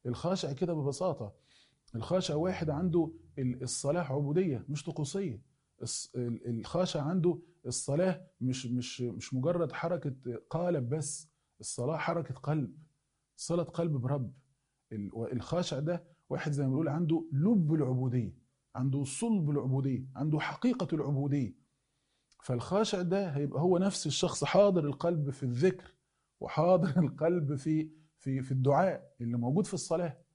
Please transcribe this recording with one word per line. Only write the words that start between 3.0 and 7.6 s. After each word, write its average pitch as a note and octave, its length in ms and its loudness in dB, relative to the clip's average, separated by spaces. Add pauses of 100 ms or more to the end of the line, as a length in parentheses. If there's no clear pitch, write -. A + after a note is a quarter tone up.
ال-، B2+ 240 0
الصلاة C#3 500 -2
عبودية D3 560 0
مش D3 140 -4
طقوسية. D#3+ 580 -4 (420)
الص-، - 320 -8
ال-، A#2+ 340 -4
الخاشع D#3 520 -2
عنده E3+ 380 2 (260)